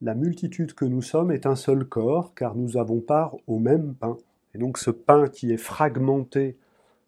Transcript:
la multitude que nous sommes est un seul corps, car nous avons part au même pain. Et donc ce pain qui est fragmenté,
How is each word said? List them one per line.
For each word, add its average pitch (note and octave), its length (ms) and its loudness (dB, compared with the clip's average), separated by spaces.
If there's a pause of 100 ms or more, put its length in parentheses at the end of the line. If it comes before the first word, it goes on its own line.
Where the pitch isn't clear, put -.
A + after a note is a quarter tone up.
la A2+ 140 -2
multitude E3 580 -4
que - 120 -4
nous B2+ 180 0
sommes E3 280 0
est C#3 160 -2
un C3+ 100 2
seul C3+ 280 0
corps, C3 500 -2
car A#2 220 -6
nous A#2+ 200 -4
avons A#2 240 0
part D3+ 360 0 (100)
au A2+ 120 -2
même C#3+ 360 2
pain. A#2 220 -6 (380)
Et G2+ 40 -12
donc B2+ 200 -4
ce - 120 -2
pain D3 380 6
qui B2 240 -4
est A2+ 60 0
fragmenté, C3+ 1000 -2 (520)